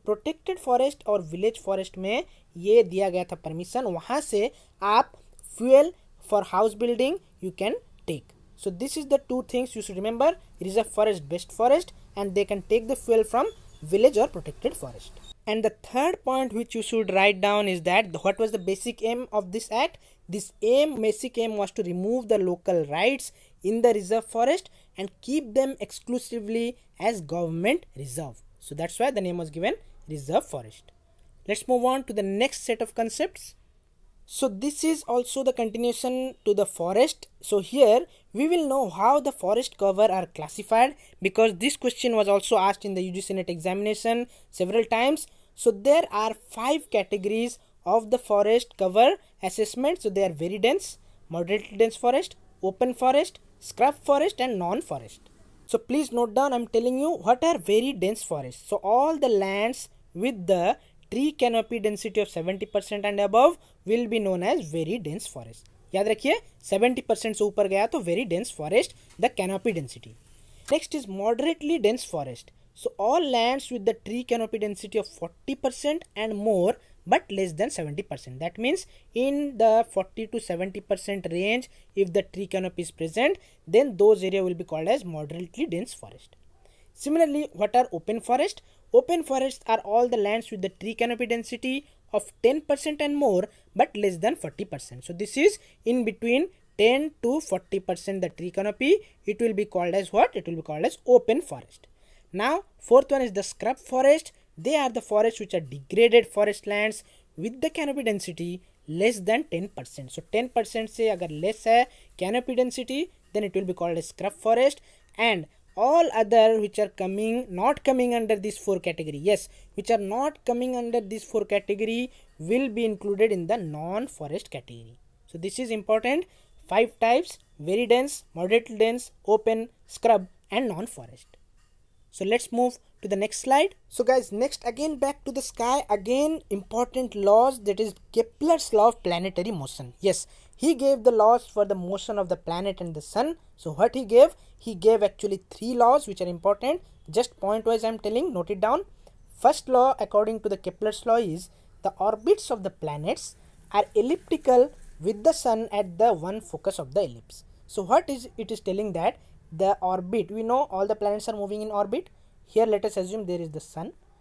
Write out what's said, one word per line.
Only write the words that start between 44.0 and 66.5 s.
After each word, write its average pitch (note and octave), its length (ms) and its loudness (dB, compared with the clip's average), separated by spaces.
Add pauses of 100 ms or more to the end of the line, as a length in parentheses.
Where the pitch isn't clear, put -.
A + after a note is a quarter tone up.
several G3+ 340 0
times. B3 400 0 (300)
So - 160 2
there C#4 400 4
are A3 240 -2 (140)
five C#4 420 -4
categories G#3 680 -2 (260)
of G#3+ 280 2
the B3 80 2
forest G#3+ 580 2
cover G#3+ 380 6 (260)
assessment. B3 640 -2
So A3 80 -2
they G3 120 0
are F3+ 100 0 (120)
very G3 140 -6
dense, B3+ 400 0 (280)
moderately F3+ 500 -4
dense A3+ 180 2
forest, B3+ 400 0 (260)
open A#3+ 320 0
forest, C4 460 2 (200)
scrub C#4 440 0
forest D4 360 2
and B3+ 200 -2
non-forest. F3 720 -6 (420)
So A3+ 60 2
please C4 340 -2
note A#3 220 0
down, C4+ 180 0
I'm A#3+ 160 -2
telling B3 320 0
you D4+ 120 0 (140)
what B3+ 200 4
are E4 120 4
very A3 360 0
dense F#3+ 300 -2
forests. C3 440 -8
So G#3 160 -2
all C4+ 340 2
the C4+ 120 0
lands G3+ 580 0 (260)
with G3+ 320 -6
the F#3 320 2 (320)
tree C#4 220 -2
canopy A#3 480 0
density G#3 400 -2
of G3+ 80 0
seventy F#3 380 -6
percent G3+ 400 -4
and G3+ 160 0
above A#3 360 6 (280)
will A#3 220 0
be A3+ 120 -2
known F#3 240 -2
as B3 300 0
very E3 320 -4
dense - 300 -10
forest। A2+ 340 -20 (260)
याद G3 120 0
रखिए, C4 320 0 (240)